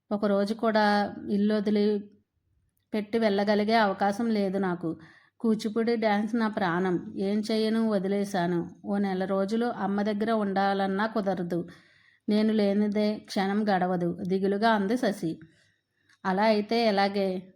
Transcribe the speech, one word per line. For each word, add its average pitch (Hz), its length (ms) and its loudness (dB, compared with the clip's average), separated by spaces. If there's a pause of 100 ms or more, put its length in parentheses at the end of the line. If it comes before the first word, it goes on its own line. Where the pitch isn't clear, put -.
(120)
ఒకరోజు 202 420 0
కూడా 208 640 2 (140)
ఇల్లు 208 240 2
వదిలి 208 580 0 (800)
పెట్టి 214 260 -4
వెళ్ళగలిగే 208 560 2
అవకాశం 202 520 2
లేదు 196 300 0
నాకు. 175 420 -2 (400)
కూచిపూడి 226 560 0
డ్యాన్స్ 214 400 0
నా 220 120 2
ప్రాణం. 185 680 -2
ఏం 202 340 -2
చెయ్యను, 220 380 2
వదిలేశాను. 190 800 0 (160)
ఓ 202 120 -2
నెల 190 280 0
రోజులు 196 400 0
అమ్మ 202 360 -2
దగ్గర 214 300 -2
ఉండాలన్నా 196 760 0
కుదరదు. 185 600 -4 (640)
నేను 214 240 2
లేనిదే 208 600 2
క్షణం 202 560 -2
గడవదు, 180 480 0 (100)
దిగులుగా 196 420 0
అంది 214 280 2
శశి. 190 420 -2 (840)
అలా 190 180 0
అయితే 220 440 2
ఎలాగే? 196 680 0